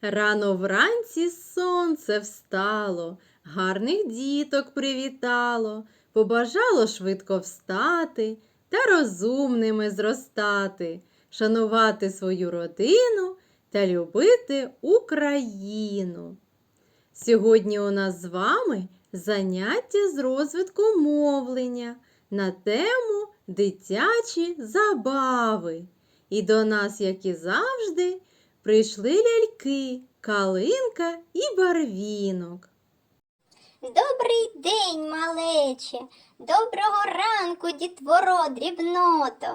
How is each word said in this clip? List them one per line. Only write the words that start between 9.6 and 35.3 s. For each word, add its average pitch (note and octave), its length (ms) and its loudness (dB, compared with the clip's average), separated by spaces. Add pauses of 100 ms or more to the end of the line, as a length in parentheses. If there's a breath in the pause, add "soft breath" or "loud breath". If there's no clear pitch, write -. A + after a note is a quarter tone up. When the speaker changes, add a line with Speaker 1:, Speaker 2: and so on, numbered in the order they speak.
Speaker 1:
зростати, G3+ 1080 -4 (300 soft breath)
шанувати A3 800 2
свою F#3 420 -4
родину F#4 840 2 (340 soft breath)
та G3+ 180 0
любити C4 840 2 (120)
Україну. G#3 1600 -2 (760)
Сьогодні G#3+ 680 4
у G3+ 120 0
нас F#3+ 300 -2
з F3 40 -14
вами G#3 640 0 (260 soft breath)
заняття G3+ 1000 -2
з C#4 40 -6
розвитку D4 600 -2 (160)
мовлення B3+ 1000 0 (360 soft breath)
на G3 200 -2
тему G#4 760 -2 (200)
«Дитячі D#4+ 1120 -2
забави». A#3+ 1200 0 (480)
І G#3 120 -2
до G#3+ 240 4
нас, G#3 360 -2
як F#3+ 240 -2
і F#3 80 -2
завжди, F4+ 880 -2 (420 soft breath)
прийшли A3 600 4
ляльки C#4 760 0 (200)
Калинка E4 960 0 (160)
і A#4+ 240 -4
Барвінок. G3+ 1120 -2 (1120 soft breath)
Speaker 2:
Добрий A#4 720 2
день, E4 540 -2
малече! D#4+ 920 -2 (400 soft breath)